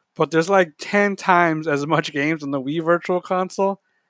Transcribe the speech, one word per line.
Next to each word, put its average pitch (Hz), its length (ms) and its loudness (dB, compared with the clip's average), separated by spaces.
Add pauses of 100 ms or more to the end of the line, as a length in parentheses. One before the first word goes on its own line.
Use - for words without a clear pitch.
(140)
but 151 160 -2
there's, 165 180 2
like, 190 300 4
ten 202 380 0
times 170 500 2
as 143 200 0
much 156 260 0
games 147 300 -2
on 143 80 -6
the 139 100 -2
Wii 151 240 -6
Virtual 175 360 0
Console 190 600 -4 (300)